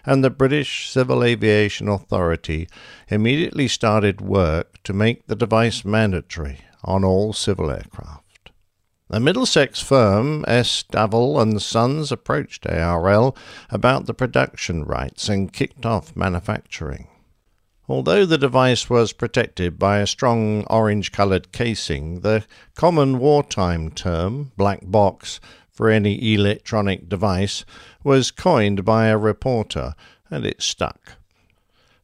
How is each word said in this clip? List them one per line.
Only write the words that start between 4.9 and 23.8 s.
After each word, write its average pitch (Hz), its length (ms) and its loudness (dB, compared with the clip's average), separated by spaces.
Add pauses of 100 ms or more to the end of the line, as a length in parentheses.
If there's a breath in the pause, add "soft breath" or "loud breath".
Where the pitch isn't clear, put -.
make 110 340 0
the 107 80 -4
device 110 500 0
mandatory 90 760 -2 (240)
on 95 180 0
all 98 300 2
civil 90 360 -2
aircraft. - 520 -12 (880)
A 107 100 -2
Middlesex 165 640 2
firm, 127 640 2
S - 420 0
Davell 117 500 0
and 107 220 2
Sons, 135 520 -2
approached - 520 -6
A 82 160 -2
R 85 280 0
L 117 260 4 (340 loud breath)
about 127 360 0
the 117 80 -6
production 117 680 -4
rights 67 440 -6
and 98 240 -2
kicked - 340 -6
off 110 300 -4
manufacturing. 87 920 -6 (800)
Although 143 380 2
the 160 140 2
device 127 500 2
was 117 240 2
protected 92 640 -4
by 101 220 2
a 101 80 0
strong 110 640 0
orange-coloured 101 800 0
casing, 87 680 -4
the 104 220 0 (300 soft breath)
common 143 460 2
wartime 92 720 0